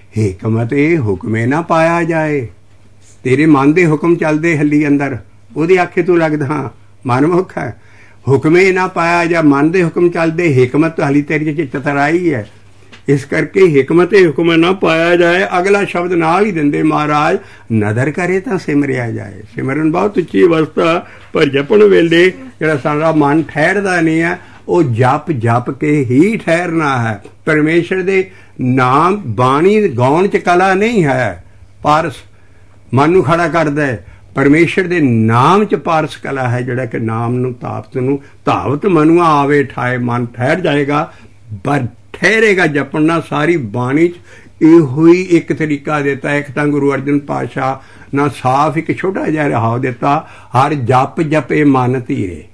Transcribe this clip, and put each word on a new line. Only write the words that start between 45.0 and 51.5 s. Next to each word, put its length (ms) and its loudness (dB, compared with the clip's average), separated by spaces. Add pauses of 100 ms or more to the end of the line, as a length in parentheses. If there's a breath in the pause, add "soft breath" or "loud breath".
ਹੀ 140 6
ਇੱਕ 320 0
ਤਰੀਕਾ 460 -4
ਦਿੱਤਾ। 360 -4
ਇੱਕ 160 -4
ਤਾਂ 160 -2
ਗੁਰੂ 260 0
ਅਰਜਨ 260 -2
ਪਾਤਸ਼ਾਹ 840 -8 (100)
ਨਾਲ 140 0
ਸਾਫ਼ 480 -2
ਇੱਕ 200 -4
ਛੋਟਾ 300 -4
ਜਿਹਾ 200 -2
ਰਹਾਉ 300 -2
ਦਿੱਤਾ, 500 -4 (300 loud breath)
"ਹਰ 160 2
ਜਪ 480 0
ਜਪੇ 420 0